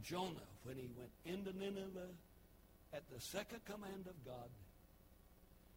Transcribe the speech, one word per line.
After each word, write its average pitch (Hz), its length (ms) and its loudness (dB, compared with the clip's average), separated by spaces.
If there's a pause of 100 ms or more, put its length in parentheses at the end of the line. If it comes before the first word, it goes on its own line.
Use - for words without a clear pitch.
Jonah 175 460 6 (140)
when 131 140 0
he 127 200 0
went 123 140 -2 (140)
into 190 280 4
Nineveh 190 640 2 (760)
at 147 180 0
the 127 100 -2
second 208 440 2
command 196 420 0
of 175 180 -4
God 123 260 -2 (1300)